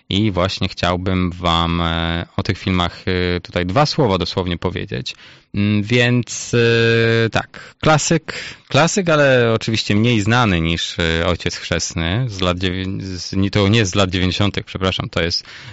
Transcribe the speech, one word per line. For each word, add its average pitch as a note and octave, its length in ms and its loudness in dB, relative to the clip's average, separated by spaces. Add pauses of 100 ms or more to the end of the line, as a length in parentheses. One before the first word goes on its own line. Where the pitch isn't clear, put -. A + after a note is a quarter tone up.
i G#2 220 2
właśnie F#2 360 -2
chciałbym F2+ 640 0
wam, E2+ 500 0
e, E2 440 -2 (120)
o G2 60 -4
tych F#2+ 140 -2
filmach, F2+ 500 -2
e, F2+ 320 0
tutaj F2 260 -4
dwa G#2+ 200 2
słowa A#2 320 2
dosłownie F2 400 -2
powiedzieć. G2 580 -6 (400)
Mm, G#2 280 2
więc, A#2+ 680 0
e, A2+ 760 4
tak, - 500 -6
klasyk, D#3 540 2 (340)
klasyk, E3+ 420 2
ale C3 440 4
oczywiście A2 420 0
mniej A2+ 260 4
znany G#2+ 400 2
niż, E2 380 -2
e, E2 280 0
Ojciec E2+ 280 -2
Chrzestny F2 720 -2
z F#2+ 140 -6
lat F2+ 160 0
dziewię-, F#2 440 -4
z, F#2+ 320 -8
nie, G2 180 0
to G#2 160 2
nie A2 120 4
jest G2+ 120 0
z F2+ 40 -8
lat G2 140 2
dziewięćdziesiątych, F#2 560 0
przepraszam, F#2 440 -2
to - 120 -2
jest, E2+ 220 -2 (300)